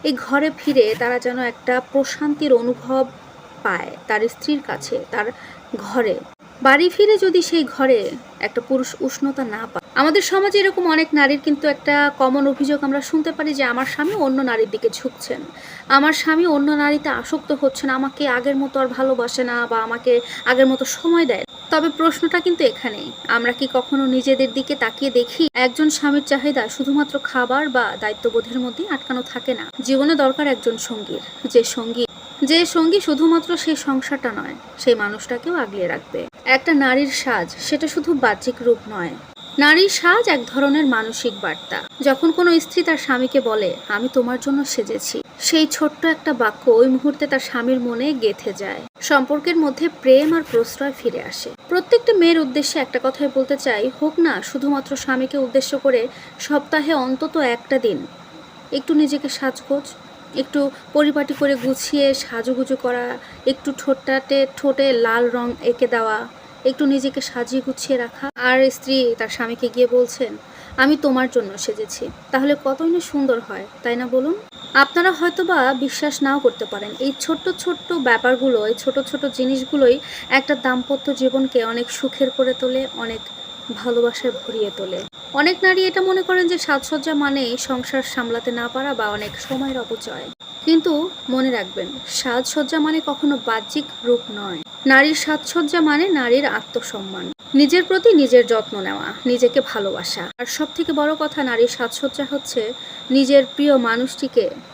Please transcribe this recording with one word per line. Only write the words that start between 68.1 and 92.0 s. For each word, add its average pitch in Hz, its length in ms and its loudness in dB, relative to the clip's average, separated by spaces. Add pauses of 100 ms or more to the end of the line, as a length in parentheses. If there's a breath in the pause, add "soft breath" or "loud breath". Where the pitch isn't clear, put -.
আর 254 340 4
স্ত্রী 254 480 0
তার 220 100 -4
স্বামীকে 233 460 -4
গিয়ে 247 160 4
বলছেন, 247 460 0 (400 loud breath)
"আমি 277 200 4
তোমার 262 360 2
জন্য 202 260 -2
সেজেছি", - 500 -8 (220)
তাহলে 277 340 2
কতই 294 260 0
না 339 100 2
সুন্দর 262 480 0
হয়, 196 180 -12 (160)
তাই 240 140 -2
না 247 100 -4
বলুন? 262 280 0 (400)
আপনারা 339 380 4
হয়তো 339 320 -2
বা 277 300 2
বিশ্বাস 277 480 -4
নাও 277 160 2
করতে 233 260 0
পারেন, 208 340 -10
এই 269 220 0
ছোট্ট 320 280 -2 (100)
ছোট্ট - 340 -6
ব্যাপারগুলো, 247 720 2
এই 233 120 0
ছোট 269 200 -2
ছোট 277 280 -4
জিনিসগুলোই 262 760 2 (300 loud breath)
একটা 269 240 2
দাম্পত্য 254 640 -2
জীবনকে 262 480 0
অনেক 233 260 -4
সুখের 262 400 -2
করে 254 300 0
তোলে, 254 260 -2 (100)
অনেক 226 240 -8 (560)
ভালোবাসায় 240 560 0
ভরিয়ে 220 440 -6
তোলে। 185 240 -6 (320)
অনেক 320 300 2
নারী 370 240 4
এটা 381 140 0
মনে 381 220 2
করেন 370 260 2
যে 349 100 0
সাজসজ্জা 302 560 -2
মানেই 277 440 0
সংসার 254 440 -4
সামলাতে 233 480 -4
না 240 180 -6
পারা 269 260 -4
বা 214 140 -2
অনেক 208 220 -6 (180)
সময়ের 269 300 -4
অপচয়। 233 440 -8 (420)
কিন্তু 320 460 2 (200)
মনে 262 200 0
রাখবেন, 190 360 -6 (200)